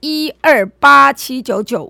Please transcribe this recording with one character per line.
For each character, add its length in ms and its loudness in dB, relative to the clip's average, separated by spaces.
一 400 -8
二 260 2
八 460 4
七 280 -12
九 220 -6
九 280 -8